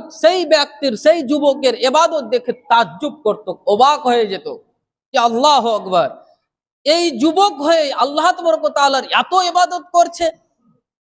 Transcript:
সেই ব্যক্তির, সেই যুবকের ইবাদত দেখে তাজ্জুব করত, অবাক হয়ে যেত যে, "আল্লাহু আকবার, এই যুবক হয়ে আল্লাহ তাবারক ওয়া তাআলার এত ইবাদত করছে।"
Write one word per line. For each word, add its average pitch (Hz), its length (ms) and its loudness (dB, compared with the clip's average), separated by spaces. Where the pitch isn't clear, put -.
সেই 349 340 0
ব্যক্তির, 285 520 -2
সেই 330 240 2
যুবকের 262 600 0
ইবাদত 302 400 2
দেখে 240 320 -6
তাজ্জুব - 680 -2
করত, 190 300 -4
অবাক 254 320 4
হয়ে 240 280 0
যেত 165 300 -10
যে, 262 60 0
"আল্লাহু 240 560 2
আকবার, 180 340 -2
এই 320 360 0
যুবক 330 340 2
হয়ে 294 400 0
আল্লাহ 294 380 0
তাবারক 339 280 -2
ওয়া 302 100 -2
তাআলার 269 420 0
এত 233 220 0
ইবাদত 359 500 0
করছে।" 339 380 0